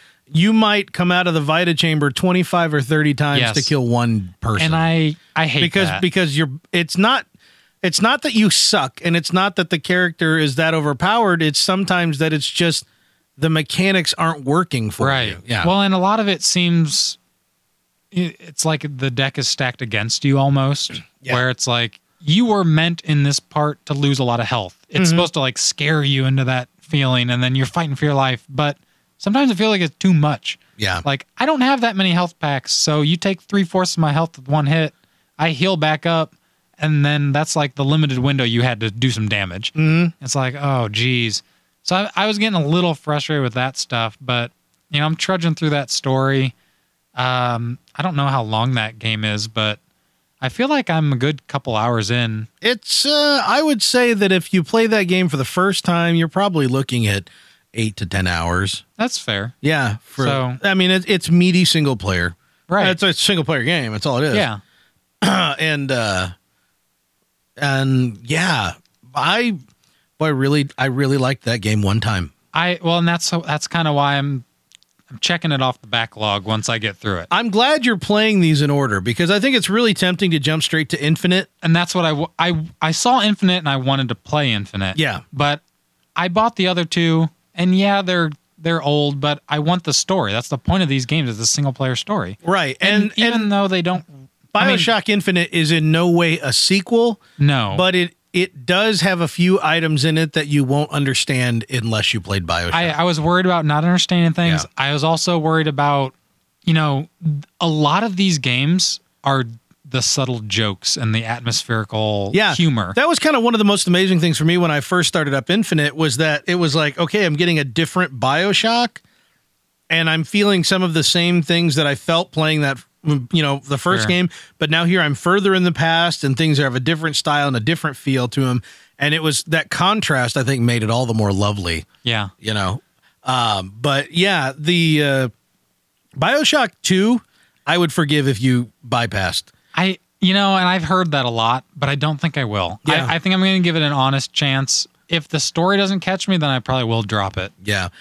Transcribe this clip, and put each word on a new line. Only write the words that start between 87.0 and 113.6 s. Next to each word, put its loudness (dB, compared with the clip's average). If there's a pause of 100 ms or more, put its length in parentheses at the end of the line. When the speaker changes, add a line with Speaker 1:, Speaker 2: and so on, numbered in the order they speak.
Speaker 2:
and 2
yeah, 2
they're, 0 (280)
they're -2
old, 0
but -2
I -2
want 0
the -2
story. 0
That's -4
the -4
point 0
of 0
these 0
games: 0
is -6
the -4
single 0
player -2
story. -6
Speaker 1:
Right. 0
Speaker 2:
And 4
Speaker 1:
And, -4
Speaker 2:
even 2 (100)
Speaker 1:
and 0
Speaker 2:
though 2
they 0
don't, -4 (500)
I 2
mean 4
Speaker 1:
Bioshock 0
Infinite 0
is 2
in 2
no 4
way 2
a -4
sequel. 2 (180)
Speaker 2:
No. 2
Speaker 1:
But 2
it, 0 (180)
it -2
does 2
have 2
a 0
few 2
items 0
in 2
it 0
that -2
you 2
won't 0
understand -2
unless -2
you -4
played -4
Bioshock. -2
Speaker 2:
I, 0
I 0
was 0
worried 2
about 2
not 2
understanding 2
things. 0
Speaker 1:
Yeah. -14
Speaker 2:
I -2
was 0
also 0
worried 2
about, 0 (500)
you 4
know, 0 (520)
a 0
lot 2
of -2
these 2
games 0 (220)
are 0 (400)
the -4
subtle -2
jokes -4
and 0
the -2
atmospherical -4
Speaker 1:
Yeah. 2
Speaker 2:
humor. 0
Speaker 1:
That 2
was 2
kinda 2
one 2
of 2
the 2